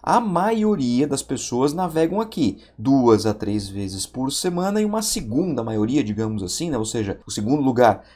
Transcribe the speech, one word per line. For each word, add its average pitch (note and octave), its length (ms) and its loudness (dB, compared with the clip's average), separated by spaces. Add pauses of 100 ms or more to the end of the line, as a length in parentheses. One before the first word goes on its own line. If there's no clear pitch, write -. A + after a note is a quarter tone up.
A G#3+ 180 2
maioria F#3 880 0
das C#3 160 -4
pessoas C3 500 -2
navegam E3+ 480 0
aqui F#3 380 -2 (200)
duas A#2 460 6
a A2 80 2
três G#2 340 -4
vezes G2 380 -8
por C3 260 -6
semana F#3 480 -2
e G#3+ 60 2
uma G#3+ 160 -2
segunda D3+ 640 -2
maioria, A2+ 400 0
digamos A2 380 -4
assim, B2 260 -6
né? C#3+ 80 -2
Ou A2 80 -2
seja, G#2+ 420 -4
o - 40 -16
segundo B2 320 0
lugar A#2+ 420 4 (100)